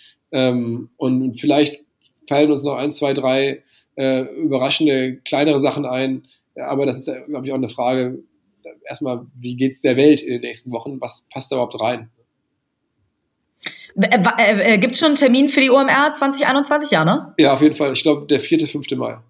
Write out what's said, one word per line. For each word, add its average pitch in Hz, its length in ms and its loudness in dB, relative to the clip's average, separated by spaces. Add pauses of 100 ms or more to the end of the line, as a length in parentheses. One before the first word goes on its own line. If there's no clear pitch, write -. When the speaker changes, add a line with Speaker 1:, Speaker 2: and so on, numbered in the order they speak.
(320)
Speaker 1:
Ähm, 123 640 -2
und, 127 260 0
und 123 120 -4
vielleicht 147 460 0 (480)
fallen 147 220 2
uns 139 140 0
noch 139 120 -4
ein, 143 160 -4
zwei, 139 220 -2
drei, 135 480 -2 (340)
äh, 131 260 -2 (120)
überraschende, 135 840 0
kleinere 143 420 0
Sachen 139 260 0
ein. 131 400 -4 (300)
Ja, 131 100 -10
aber 139 200 -2
das 127 100 -2
ist, 135 120 -10
äh, 127 180 -10
glaub 135 180 -8
ich, 139 80 -8
auch 131 40 -4
eine 127 120 -2
Frage, 127 500 -2 (460)
äh, - 40 -18 (160)
erstmal, 127 420 -8 (120)
wie 123 180 -10
geht's 131 240 -2
der 131 160 2
Welt 147 260 6
in 127 100 -8
den 120 100 -6
nächsten 120 300 -10
Wochen? 131 280 -8
Was - 320 -12
passt 131 200 -8
da 135 40 -2
überhaupt 120 240 -4
rein? 113 300 -4 (1900)
Speaker 2:
Äh, 214 260 2
wa-, - 160 2
äh, 214 360 4
äh, 202 40 4
gibt's - 200 2
schon 320 100 4
einen 294 80 2
Termin 269 320 4
für 277 120 2
die 262 100 4
O 269 80 6
M 269 100 2
R 294 260 2
zwanzig 277 320 -2
einundzwanzig? 285 440 0
Ja, 160 140 2
ne? 233 340 0
Speaker 1:
Ja, 139 160 6
auf 131 80 0
jeden 151 120 6
Fall. 139 180 -2
Ich 120 100 -2
glaub, 147 260 0
der 139 120 2
vierte, 156 260 0
fünfte 139 300 -6
Mai. 117 220 -6 (120)